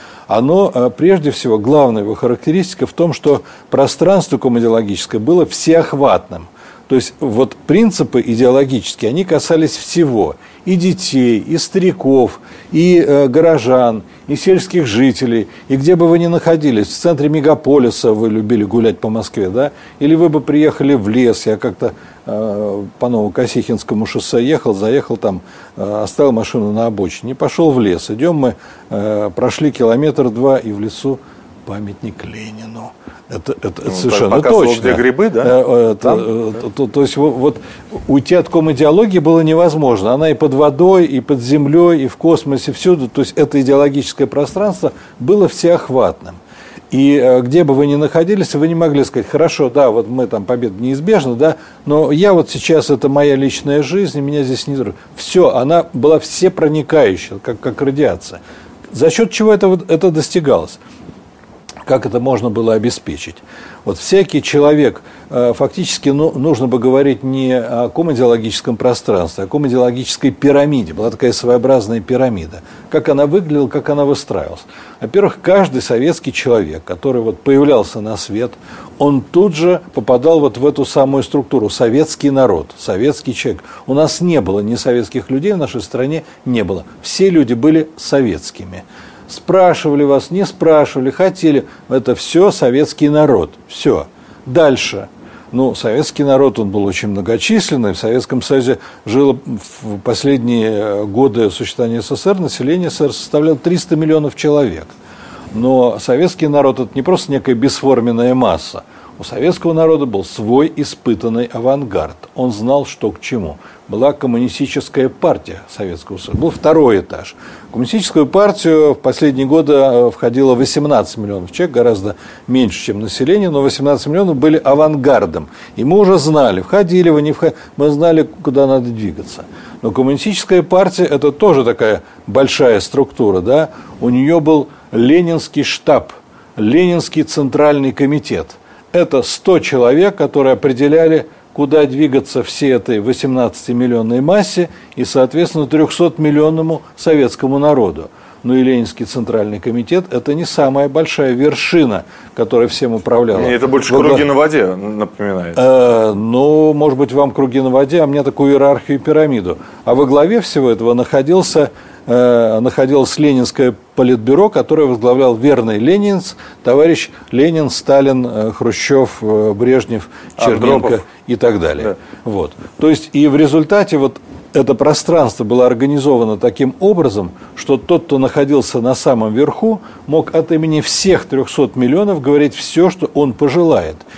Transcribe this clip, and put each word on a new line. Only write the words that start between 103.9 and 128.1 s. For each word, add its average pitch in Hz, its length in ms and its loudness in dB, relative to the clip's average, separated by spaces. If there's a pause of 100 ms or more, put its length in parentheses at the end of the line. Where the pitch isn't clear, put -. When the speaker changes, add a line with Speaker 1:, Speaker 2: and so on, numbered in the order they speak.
Speaker 1:
миллионов 156 400 0
человек. 143 500 -2 (640)
Но 123 460 2
советский 156 480 0
народ — 143 320 2
это 127 160 -6
не 135 80 -4
просто 170 300 -2
некая 131 240 0
бесформенная 123 760 0
масса. 110 520 -2 (340)
У - 60 -16
советского 165 480 -2
народа 160 320 2
был 98 200 -4
свой 127 520 0
испытанный 117 680 -4
авангард. 117 720 -4 (180)
Он 127 180 -2
знал, 123 320 -2
что - 260 -6
к - 100 -16
чему. 98 360 -8 (320)
Была 120 240 0
коммунистическая 127 960 -4
партия 101 540 -4 (120)
Советского 90 440 -10
Союза. - 200 -6
Был 165 120 0
второй 147 500 2
этаж. - 340 -14 (340)
В - 40 -20
коммунистическую 147 540 0
партию 165 640 2
в 143 60 -2
последние 135 480 0
годы, 151 260 2
э, 123 380 4
входило 127 440 0
восемнадцать 131 640 0
миллионов 101 340 -8
человек, 170 240 -4
гораздо 107 420 0 (300)
меньше, 120 380 -2
чем 104 160 -6
население, 160 480 0
но 143 140 0
восемнадцать 139 460 0
миллионов 170 280 0
были 156 220 4
авангардом. 135 920 2 (280)
И 110 80 -4
мы 175 140 2
уже 190 200 4
знали, 135 420 2
входили 180 480 2
вы, 151 140 2
не 151 100 -2
входили, - 240 -2 (220)
мы 147 100 2
знали, 156 400 2 (140)